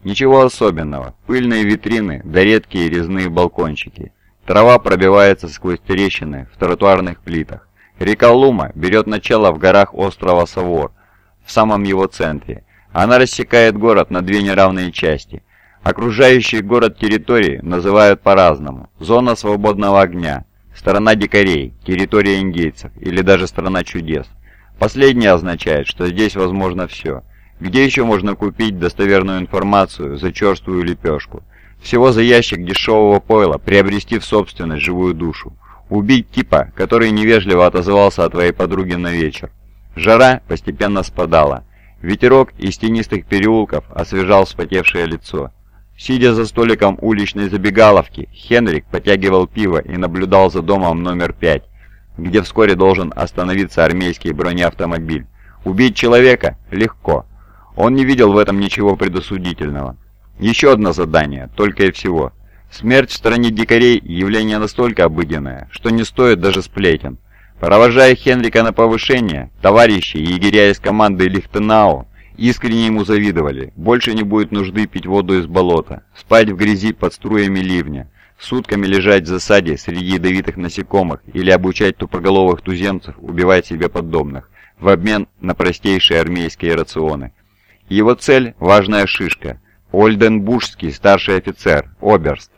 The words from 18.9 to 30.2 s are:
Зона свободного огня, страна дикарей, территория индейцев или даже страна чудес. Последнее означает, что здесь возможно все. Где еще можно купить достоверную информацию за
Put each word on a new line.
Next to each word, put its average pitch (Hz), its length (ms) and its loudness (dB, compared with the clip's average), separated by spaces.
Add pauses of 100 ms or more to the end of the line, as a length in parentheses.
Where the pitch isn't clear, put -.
Зона 117 380 0
свободного 101 640 0
огня, 85 440 -2 (300)
страна 104 400 0
дикарей, 95 600 0 (120)
территория 98 540 0
индейцев 85 560 -6
или 90 240 -6
даже 92 260 2
страна 90 380 -6
чудес. 78 420 -8 (540)
Последнее 120 500 2
означает, 85 560 -2
что - 220 -6
здесь 98 260 -2
возможно 92 540 -4
все. 69 340 -12 (380)
Где 113 240 0
еще 131 200 0
можно 101 300 -2
купить 104 460 -6
достоверную 95 580 0
информацию 92 800 -4
за 85 140 -6